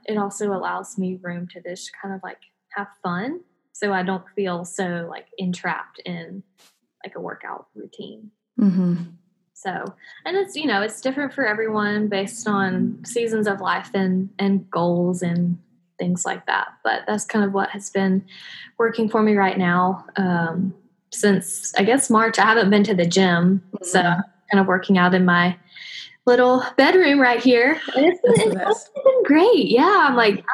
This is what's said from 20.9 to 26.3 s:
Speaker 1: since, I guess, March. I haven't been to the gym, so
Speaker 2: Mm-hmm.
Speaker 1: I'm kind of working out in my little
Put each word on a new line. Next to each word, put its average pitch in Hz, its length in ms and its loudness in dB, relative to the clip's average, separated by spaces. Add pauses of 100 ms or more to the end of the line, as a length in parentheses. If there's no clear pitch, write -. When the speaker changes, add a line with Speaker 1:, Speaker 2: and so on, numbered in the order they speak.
Speaker 1:
since, - 640 -2
I 190 100 2
guess, 254 240 2
March. 220 300 2
I 196 80 4
haven't 220 240 4
been 208 140 4
to 202 100 0
the 175 120 2
gym, 180 560 2 (200)
so - 180 0
Speaker 2:
Mm-hmm. 175 60 2 (140)
Speaker 1:
I'm - 40 -10 (260)
kind 202 120 4
of 190 40 2
working 185 300 2
out 180 160 4
in 185 140 4
my 175 320 2 (680)
little 247 360 4 (140)